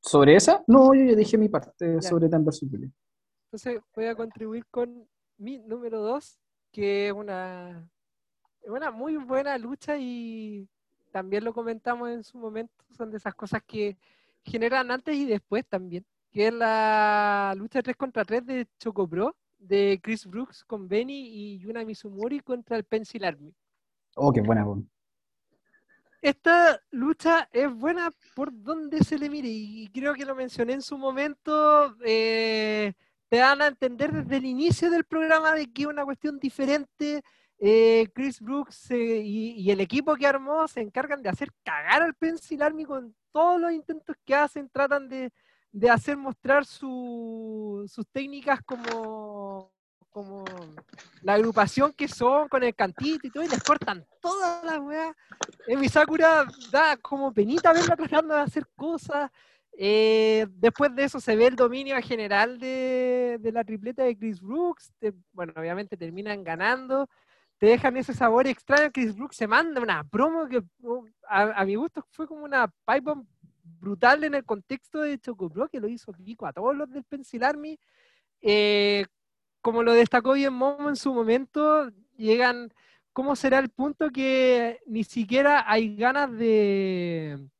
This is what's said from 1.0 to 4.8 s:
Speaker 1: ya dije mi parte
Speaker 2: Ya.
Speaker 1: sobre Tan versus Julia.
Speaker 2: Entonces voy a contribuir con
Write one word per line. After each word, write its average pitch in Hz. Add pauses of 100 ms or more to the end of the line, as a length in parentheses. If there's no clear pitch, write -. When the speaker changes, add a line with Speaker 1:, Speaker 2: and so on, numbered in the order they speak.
Speaker 1:
ya 233
dije 214
mi 214
parte -
Speaker 2:
Ya. -
Speaker 1:
sobre 165
Tan 160
versus 147
Julia. 131 (560)
Speaker 2:
Entonces 226 (140)
voy 220
a 226
contribuir 220
con 240 (300)